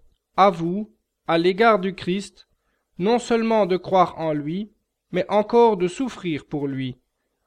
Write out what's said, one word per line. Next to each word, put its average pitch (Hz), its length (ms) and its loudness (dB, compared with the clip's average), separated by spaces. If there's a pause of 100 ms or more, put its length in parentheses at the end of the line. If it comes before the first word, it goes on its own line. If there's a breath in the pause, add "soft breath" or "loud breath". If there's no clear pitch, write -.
(360)
à 196 140 6
vous, 175 440 -4 (320)
à 165 100 2
l'égard 196 440 4
du 190 160 -6
Christ, - 500 -8 (520)
non 226 200 0
seulement 226 480 0
de 180 100 0
croire 180 420 2
en 160 140 -2
lui, 156 380 -6 (400)
mais 180 180 -2
encore 214 480 2
de 180 120 0
souffrir 175 560 -6
pour 143 240 -6
lui, 131 300 -6 (480)